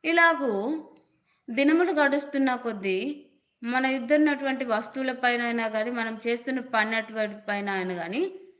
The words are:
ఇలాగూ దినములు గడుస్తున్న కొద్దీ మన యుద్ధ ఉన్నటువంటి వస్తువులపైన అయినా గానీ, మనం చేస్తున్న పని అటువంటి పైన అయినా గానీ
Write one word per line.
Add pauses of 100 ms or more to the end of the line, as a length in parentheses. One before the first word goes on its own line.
ఇలాగూ (640)
దినములు
గడుస్తున్న
కొద్దీ (320)
మన
యుద్ధ
ఉన్నటువంటి
వస్తువులపైన
అయినా
గానీ,
మనం
చేస్తున్న
పని
అటువంటి
పైన
అయినా
గానీ (200)